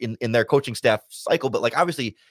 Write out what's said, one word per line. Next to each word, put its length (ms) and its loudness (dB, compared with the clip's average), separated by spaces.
in, 220 -6
in 100 -2
their 140 4
coaching 280 2
staff 360 2
cycle, 400 -2
but, 100 -2
like, 160 -2
obviously 400 -2